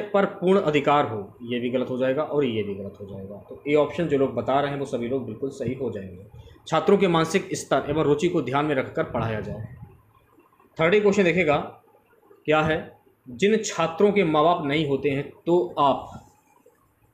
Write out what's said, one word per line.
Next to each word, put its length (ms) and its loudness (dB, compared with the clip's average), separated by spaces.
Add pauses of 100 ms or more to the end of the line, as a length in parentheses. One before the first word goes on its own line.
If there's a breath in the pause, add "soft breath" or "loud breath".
(140)
पर 140 2
पूर्ण 340 2
अधिकार 460 2
हो, 360 -8
ये 160 -4
भी 100 -2
गलत 200 -2
हो 80 -4
जाएगा 260 0
और 220 0
ये 180 0
भी 120 -6
गलत 260 -12
हो 60 -16
जाएगा। 280 -14 (140)
तो 180 -18
ए 80 2
option 320 2
जो 100 2
लोग 180 2
बता 240 0
रहे 120 -2
हैं 80 -6
वो 60 -6
सभी 220 -4
लोग 180 -4
बिल्कुल 260 -8
सही 220 -6
हो 180 -6
जाएंगे। 340 -12 (420 loud breath)
छात्रों 300 4
के 120 2
मानसिक 460 0
स्तर 340 0
एवं 140 0
रुचि 260 2
को 120 0
ध्यान 240 -2
में 100 0
रखकर 300 -2
पढ़ाया 360 -4
जाए। 260 -10 (1080)
थर्ड 240 4
question 220 4
देखेगा, 340 2 (880)
क्या 160 4
है, 360 -2 (300)
जिन 300 2
छात्रों 540 0
के 120 2
माँ 200 2
बाप 220 2
नहीं 220 0
होते 220 0
हैं 200 -4 (160)
तो 340 2
आप, 300 2 (1040)